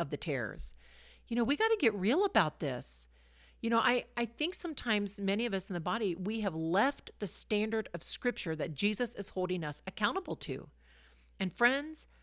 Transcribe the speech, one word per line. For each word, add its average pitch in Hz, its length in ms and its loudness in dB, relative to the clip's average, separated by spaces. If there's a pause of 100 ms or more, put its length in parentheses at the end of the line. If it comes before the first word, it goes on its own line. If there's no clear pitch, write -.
of 139 100 -2
the 143 60 -4
tares. 120 580 -4 (540)
You 233 80 0
know, 240 80 4
we 277 120 2
gotta 440 220 4
get 247 160 4
real 233 300 4
about 180 340 4
this. 131 480 -4 (540)
You 226 100 0
know, 226 80 4
I, 247 280 2 (100)
I 240 80 2
think 294 300 -4
sometimes 208 680 -2
many 202 260 2
of 208 80 -2
us 190 160 -2
in 185 40 -4
the 170 60 0
body, 185 360 0
we 208 240 -2
have 190 160 0
left 180 540 2 (100)
the 202 80 -2
standard 220 680 0
of 170 80 -6
Scripture 208 540 -2
that 151 180 -2
Jesus 214 400 0
is - 140 -6
holding 180 340 -2
us 147 240 -4
accountable 247 500 -2
to. 131 320 -6 (680)
And 190 140 -2
friends, 285 560 0 (140)